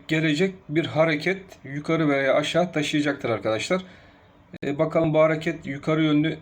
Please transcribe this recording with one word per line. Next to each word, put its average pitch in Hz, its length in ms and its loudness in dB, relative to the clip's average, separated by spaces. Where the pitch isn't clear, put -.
gelecek 160 460 0
bir 151 180 0
hareket 156 560 0
yukarı 151 440 -2
veya 135 260 2
aşağı 165 380 0
taşıyacaktır 147 580 -2
arkadaşlar. 110 520 -2
E, 143 140 -4
bakalım 160 360 2
bu 156 40 4
hareket 156 480 0
yukarı 156 380 -2
yönlü 151 380 2